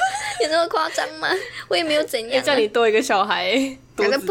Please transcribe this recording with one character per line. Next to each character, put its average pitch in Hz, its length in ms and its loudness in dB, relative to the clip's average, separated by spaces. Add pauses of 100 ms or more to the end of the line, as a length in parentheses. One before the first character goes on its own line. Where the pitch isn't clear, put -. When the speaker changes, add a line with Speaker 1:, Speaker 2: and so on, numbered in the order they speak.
Speaker 1:
<laughs> 807 340 -6
有 302 80 0
那 330 100 2
么 339 80 0
夸 320 220 -2
张 - 240 -4
吗？ - 120 -6 (400)
我 370 80 0
也 349 80 2
没 302 120 0
有 302 80 2
怎 247 160 -4 (100)
样 262 100 0
啊。 254 60 -2
Speaker 2:
叫 285 100 2
你 220 120 4
多 233 200 4
一 214 40 4
个 214 100 4
小 208 240 2
孩， 180 260 0 (440)
多 202 120 0 (120)
子 370 120 -8